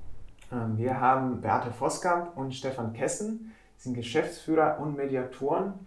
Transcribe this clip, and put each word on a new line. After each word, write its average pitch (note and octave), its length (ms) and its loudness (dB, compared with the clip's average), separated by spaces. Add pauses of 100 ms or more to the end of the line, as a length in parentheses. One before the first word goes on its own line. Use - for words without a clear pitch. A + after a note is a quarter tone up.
(540)
Ähm, A2+ 240 0
wir B2+ 240 0
haben C3 400 4
Beate A2 360 2
Voskamp F3 600 0
und C3+ 180 -4
Stefan A2+ 380 -4
Kessen. G#3 580 -4 (260)
Sie B2+ 120 -8
sind B2 60 -2
Geschäftsführer D#3 840 2
und D3 160 -4
Mediatoren C#3 760 0 (140)